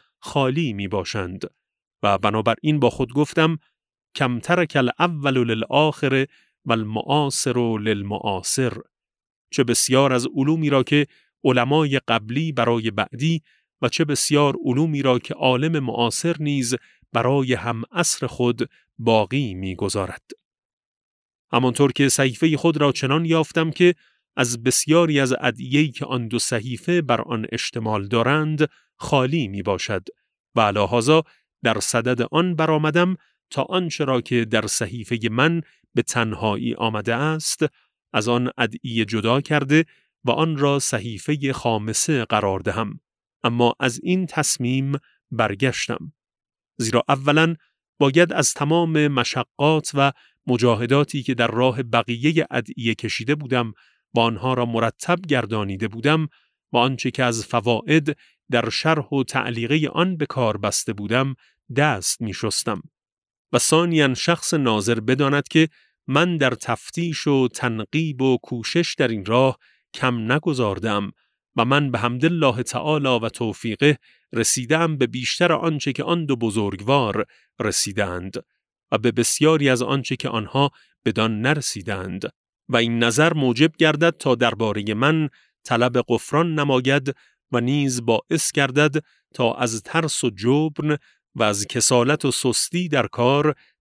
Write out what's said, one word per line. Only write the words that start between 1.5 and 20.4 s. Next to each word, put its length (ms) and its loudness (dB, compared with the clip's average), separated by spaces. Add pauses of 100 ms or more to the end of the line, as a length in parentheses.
و 160 2
بنابراین 640 0
با 100 4
خود 220 -4
گفتم: 460 2 (560)
«کم 260 -2
ترک 360 0
الاول 680 0
للآخر 800 0 (380)
و 80 0
المعاصر 1080 0
للمعاصر.» 920 -2 (800)
چه 140 2
بسیار 480 4
از 140 0 (100)
علومی 340 2
را 120 4
که 240 2 (380)
علمای 640 2
قبلی 440 0
برای 380 0
بعدی 520 -2 (400)
و 60 2
چه 160 0
بسیار 600 0
علومی 380 0
را 160 4
که 160 -10
عالم 440 2
معاصر 600 -2
نیز 340 0 (380)
برای 420 2
هم 280 -6 (100)
عصر 340 -2
خود 440 -2 (280)
باقی 560 2
می‌گذارد. 680 -6 (1300)